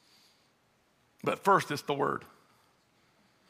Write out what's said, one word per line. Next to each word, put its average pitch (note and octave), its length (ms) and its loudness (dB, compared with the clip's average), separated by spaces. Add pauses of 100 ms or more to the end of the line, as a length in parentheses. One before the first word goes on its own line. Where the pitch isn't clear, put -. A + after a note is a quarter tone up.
(1200)
But - 180 -2
first, F#3 300 4
it's C#3+ 100 -6
the - 100 -4
word. C#3+ 320 -2 (1300)